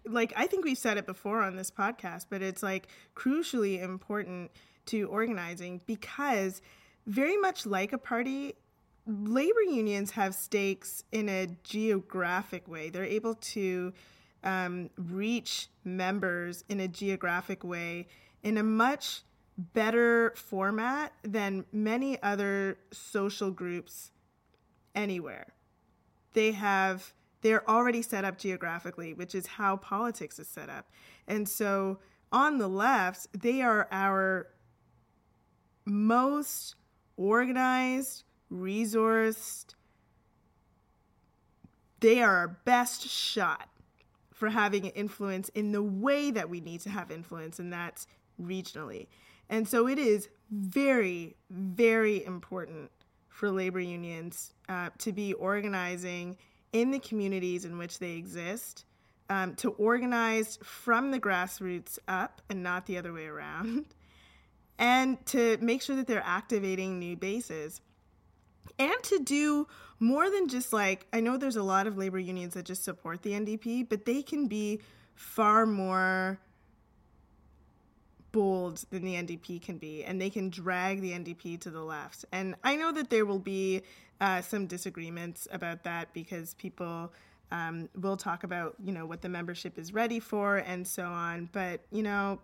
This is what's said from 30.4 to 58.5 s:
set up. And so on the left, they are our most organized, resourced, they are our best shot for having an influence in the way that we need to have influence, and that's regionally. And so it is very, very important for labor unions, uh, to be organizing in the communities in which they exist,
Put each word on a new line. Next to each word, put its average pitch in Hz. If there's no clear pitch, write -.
set 147
up. 139
And 214
so 196
on 285
the 202
left, 196
they 254
are 214
our 190
most 240
organized, 254
resourced, 220
they 226
are 202
our 175
best 247
shot -
for 214
having 202
an 190
influence 196
in 208
the 208
way 269
that 185
we 175
need 170
to 202
have 196
influence, 165
and 175
that's 175
regionally. 175
And 220
so 240
it 269
is 214
very, 202
very 208
important 170
for -
labor 185
unions, 170
uh, 180
to 214
be 196
organizing 180
in 240
the 277
communities 190
in 170
which 170
they 175
exist, 175